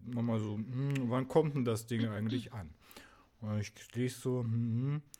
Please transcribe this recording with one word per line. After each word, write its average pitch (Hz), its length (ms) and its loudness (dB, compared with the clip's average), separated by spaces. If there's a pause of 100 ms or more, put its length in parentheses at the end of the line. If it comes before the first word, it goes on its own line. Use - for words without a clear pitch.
nochmal 117 360 0
so, 104 160 -2
hm, 131 540 0
wann 127 180 2
kommt 156 280 6
denn 127 80 2
das 113 220 0
Ding 113 220 0
eigentlich 107 440 -2
an? 87 180 -8 (720)
Und 107 200 0
ich - 120 -6 (220)
lese 120 260 -2
so, 127 200 0
hm, 117 120 0
hm, 120 500 0 (180)